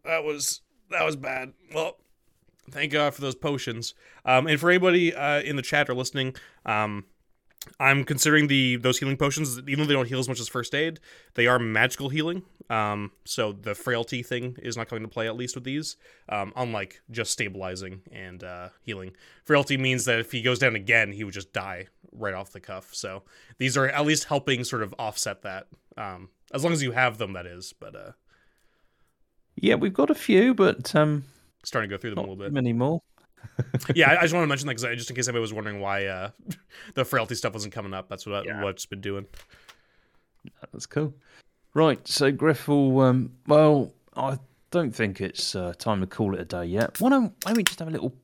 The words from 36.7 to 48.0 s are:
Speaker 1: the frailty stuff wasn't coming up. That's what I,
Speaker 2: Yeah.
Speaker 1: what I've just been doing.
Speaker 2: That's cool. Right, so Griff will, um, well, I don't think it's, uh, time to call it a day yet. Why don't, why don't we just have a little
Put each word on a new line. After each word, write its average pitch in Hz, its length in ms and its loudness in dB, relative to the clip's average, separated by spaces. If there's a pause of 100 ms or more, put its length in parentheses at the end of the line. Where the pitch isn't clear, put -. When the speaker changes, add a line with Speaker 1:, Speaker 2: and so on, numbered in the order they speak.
Speaker 1:
the 131 100 0
frailty 117 300 0
stuff 110 180 -4
wasn't 104 220 -10
coming 101 200 -8
up. 92 140 -10
That's 98 180 -12
what 101 80 -6
I, 98 100 -4
Speaker 2:
Yeah. 101 180 -8
Speaker 1:
what 101 80 -2
I've 92 60 -10
just - 140 -12
been 98 120 -10
doing. 98 240 -6 (1500)
Speaker 2:
That's - 140 -14
cool. 147 280 -4 (600)
Right, 151 320 4
so 143 260 4
Griff 147 360 2
will, 139 320 6
um, 127 320 6 (140)
well, 151 460 6 (240)
I 135 220 -2 (320)
don't 156 240 0
think 101 260 -2
it's, - 340 -4
uh, 90 240 -4
time 104 220 0
to 92 60 0
call 98 280 -2
it 85 60 -4
a 87 40 -6
day 87 220 -6
yet. - 340 -2
Why 240 100 4
don't, 254 220 2 (100)
why 190 80 -4
don't 226 60 2
we 220 80 2
just - 160 -4
have 160 80 -6
a - 20 -8
little 127 340 -4